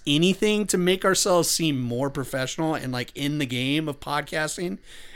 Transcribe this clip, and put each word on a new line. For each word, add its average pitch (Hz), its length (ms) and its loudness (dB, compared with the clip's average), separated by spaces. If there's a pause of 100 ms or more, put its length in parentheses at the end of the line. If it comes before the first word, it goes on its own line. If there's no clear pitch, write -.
anything 190 580 4
to 190 140 0
make 185 260 2
ourselves 180 460 4
seem 151 280 0
more 123 300 -2
professional 135 640 -2
and, 127 180 -4
like, 123 220 -4
in 143 240 -2
the 147 80 0
game 131 420 0
of 143 120 -6
podcasting, 156 800 -4 (360)